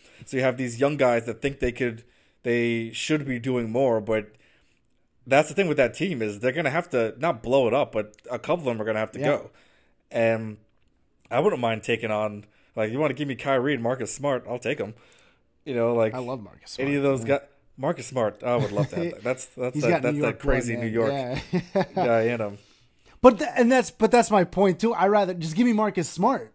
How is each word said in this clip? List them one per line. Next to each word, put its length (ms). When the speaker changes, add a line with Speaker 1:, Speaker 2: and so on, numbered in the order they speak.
Speaker 1:
So 100
you 60
have 140
these 240
young 160
guys 300
that 140
think 200
they 120
could, 320
they 500
should 320
be 140
doing 320
more, 300
but 320
that's 220
the 60
thing 140
with 80
that 180
team 260
is 200
they're 120
gonna 180
have 200
to 280
not 240
blow 260
it 60
up, 180
but 240
a 80
couple 220
of 40
them 180
are 20
gonna 140
have 140
to 80
Speaker 2:
Yeah. 60
Speaker 1:
go. 240
And 480
I 100
wouldn't 220
mind 200
taking 280
on, 340
like, 160
you 60
wanna 160
give 120
me 100
Kyrie 380
and 80
Marcus 320
Smart, 340
I'll 100
take 220
'em. 140
You 100
know, 200
like, 200
Speaker 2:
I 40
love 240
Marcus 360
Speaker 1:
any 140
Speaker 2:
Smart, 60
Speaker 1:
of 60
those 180
Speaker 2:
yeah. 160
Speaker 1:
guys. 100
Marcus 300
Smart, 360
I 140
would 160
love 180
to 60
have 80
Speaker 2:
<laughs> 100
Speaker 1:
that. 80
That's, 240
that's 280
Speaker 2:
He's 100
Speaker 1:
that, 60
Speaker 2:
got 120
Speaker 1:
that's 120
Speaker 2:
New 80
Speaker 1:
that 60
Speaker 2:
York 120
Speaker 1:
crazy 340
Speaker 2:
blood, 100
Speaker 1:
New 220
Speaker 2:
man. 340
Speaker 1:
York 120
Speaker 2:
Yeah. 100
<laughs> 0
Speaker 1:
guy 280
in 180
him. 180
Speaker 2:
But 180
th-, 160
and 160
that's, 220
but 180
that's 220
my 100
point 380
too. 120
I 140
rather 260
just 220
give 100
me 80
Marcus 360
Smart. 460